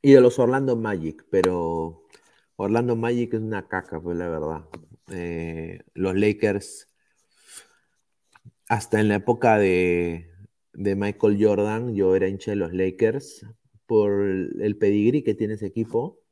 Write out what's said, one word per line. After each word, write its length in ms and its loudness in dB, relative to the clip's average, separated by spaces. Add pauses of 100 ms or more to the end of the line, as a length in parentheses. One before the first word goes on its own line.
Y 100 8
de 80 12
los 180 6
Orlando 380 0
Magic, 540 -6
pero 760 -2 (500)
Orlando 380 -2
Magic 400 -4
es 60 -4
una 260 -8
caca, 340 -8
pues, 160 -8
la 120 -6
verdad. 360 -8 (440)
Eh, 720 -10 (140)
los 200 -2
Lakers, 760 -2 (1800)
hasta 320 0
en 80 4
la 80 2
época 420 2
de, 720 0 (420)
de 220 -4
Michael 460 0
Jordan, 540 0
yo 200 2
era 140 2
hincha 240 -6
de 40 -4
los 160 -4
Lakers 760 -2 (400)
por 360 2
el 560 -2
pedigrí 440 2
que 120 -2
tiene 200 -4
ese 120 -8
equipo. 540 -4 (120)